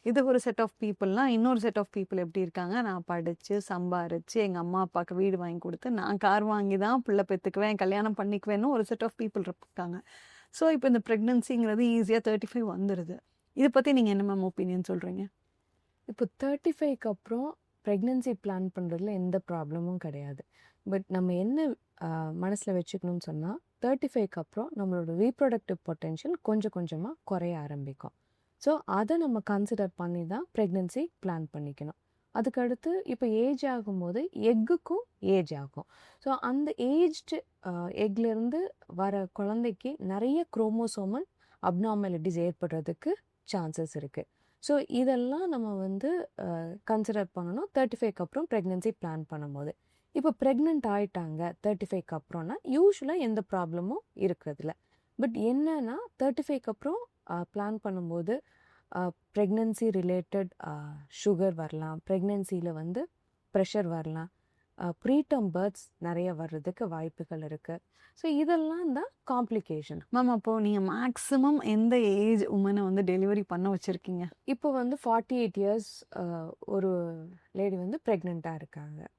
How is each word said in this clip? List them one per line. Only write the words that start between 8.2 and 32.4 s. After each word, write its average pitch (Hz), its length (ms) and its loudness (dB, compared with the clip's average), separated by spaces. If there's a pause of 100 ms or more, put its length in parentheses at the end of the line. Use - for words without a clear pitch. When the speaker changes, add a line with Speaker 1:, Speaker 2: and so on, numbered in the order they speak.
Speaker 1:
ஒரு 247 220 2
set 226 120 -2
of 226 80 0 (100)
people 214 200 -2
இருக்காங்க. 180 600 -6 (480)
So, 320 200 4
இப்ப 269 180 4
இந்த 240 120 6 (100)
பிரெக்னன்சிங்கிறது 226 720 2
ஈஸியா 233 460 4
தேர்ட்டி 214 260 0
ஃபைவ் 214 240 -2
வந்துருது. 185 420 -2 (340)
இதை 269 160 6
பத்தி 262 240 6
நீங்க 233 160 6
என்ன 196 260 2
மேம் 185 200 0
ஒப்பீனியன் 185 340 0
சொல்றீங்க? 185 360 -4 (800)
Speaker 2:
இப்போ 233 200 -2 (180)
தேர்ட்டி 285 360 0
ஃபைவ்க்கு 277 300 0
அப்புறம் 240 480 -6 (280)
பிரெக்னன்சி 240 480 2 (140)
பிளான் 190 220 -2 (100)
பண்றதுல 180 320 -2
எந்த 185 300 0 (100)
ப்ராப்ளமும் 170 440 -4
கிடையாது. 143 500 -10 (460)
But 196 160 0
நம்ம 180 260 0
என்ன, 254 420 0 (260)
ஆ, 160 400 -4
மனசுல 196 240 -2
வச்சுக்கணும்னு 180 540 -2
சொன்னா, 165 400 -6 (220)
தேர்ட்டி 262 320 0
ஃபைவ்க்கு 208 160 2
அப்புறம் - 480 -8
நம்மளோட 180 300 -2
ரீப்ரொடக்டிவ் 220 760 0
பொட்டன்ஷியல் 160 460 -6 (100)
கொஞ்சம் 214 340 0
கொஞ்சமா 175 340 -4 (140)
குறைய 175 360 -4
ஆரம்பிக்கும். 143 520 -10 (460)
So, 294 280 2
அதை 208 320 2
நம்ம 262 220 2 (100)
கன்சிடர் 202 460 0
பண்ணி 175 300 -4
தான் 226 200 -6 (120)
பிரெக்னன்சி 190 480 0 (200)
பிளான் 165 200 -2 (120)
பண்ணிக்கணும். 147 400 -10 (360)
அதுக்கடுத்து, 247 580 0 (120)